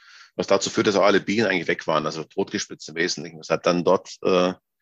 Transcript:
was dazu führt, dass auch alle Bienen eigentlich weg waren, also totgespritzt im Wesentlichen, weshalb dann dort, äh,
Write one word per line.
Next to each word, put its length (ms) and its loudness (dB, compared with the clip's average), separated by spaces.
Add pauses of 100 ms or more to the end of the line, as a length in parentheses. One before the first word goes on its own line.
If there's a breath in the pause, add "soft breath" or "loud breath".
(340 loud breath)
was 120 -4
dazu 240 2
führt, 160 0
dass 100 2
auch 80 4
alle 160 4
Bienen 260 0
eigentlich 220 -2
weg 180 -4
waren, 200 0
also 180 -6
totgespritzt 640 -8
im 60 -16
Wesentlichen, 440 -6
weshalb 260 -4
dann 200 2
dort, 380 2
äh, 320 2 (280)